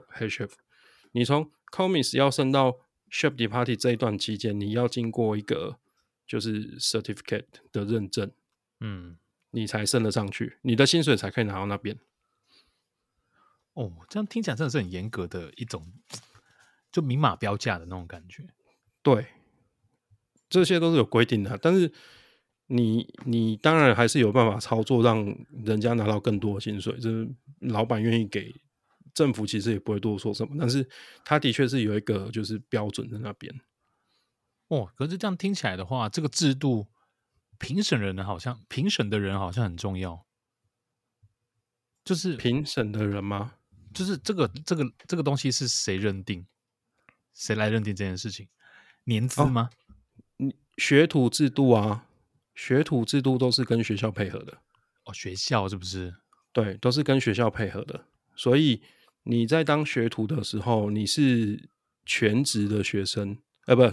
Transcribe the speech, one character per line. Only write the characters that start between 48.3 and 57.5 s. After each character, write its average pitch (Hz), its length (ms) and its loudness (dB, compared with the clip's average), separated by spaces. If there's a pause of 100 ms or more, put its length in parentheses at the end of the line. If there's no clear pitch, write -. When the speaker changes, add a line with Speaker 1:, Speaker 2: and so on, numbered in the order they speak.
Speaker 2:
情？ 98 160 -14 (580)
年 117 220 0
资 139 200 0
吗？ 120 260 0
Speaker 1:
哦， - 40 -20 (600)
你， 135 180 -4 (220)
学 151 300 6
徒 127 240 2
制 147 180 2
度 131 220 4
啊， 107 360 4 (480)
学 135 300 0
徒 120 220 0
制 143 160 0
度 131 160 2
都 127 120 2
是 123 140 0
跟 113 180 2
学 107 140 -2
校 107 140 -2
配 101 180 -4
合 - 120 -10
的。 - 180 -18 (460)
Speaker 2:
哦， 98 100 -16
学 92 200 -10
校 101 320 0
是 98 100 -6
不 90 80 -12
是？ 92 300 -8 (380)
Speaker 1:
对， 104 240 -2
都 123 140 0
是 143 120 2
跟 135 160 2
学 120 140 2
校 113 160 2
配 104 220 -2